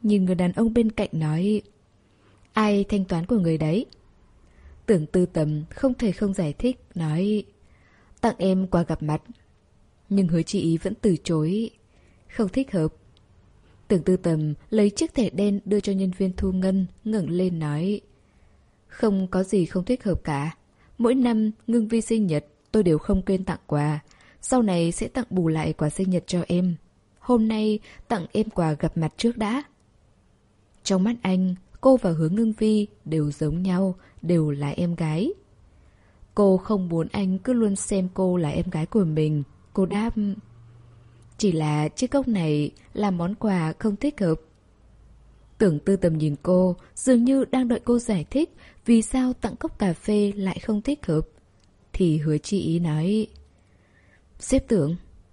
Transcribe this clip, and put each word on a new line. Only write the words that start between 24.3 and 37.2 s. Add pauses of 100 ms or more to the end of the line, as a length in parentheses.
"Sau
này
sẽ
tặng
bù
lại
quà
sinh
nhật
cho
em. (440)
Hôm
nay (280)
tặng
em
quà
gặp
mặt
trước
đã." (1200)
Trong
mắt
anh, (260)
cô
và
Hứa
Ngưng
Vi (180)
đều
giống
nhau, (260)
đều
là
em
gái. (1040)
Cô
không
muốn
anh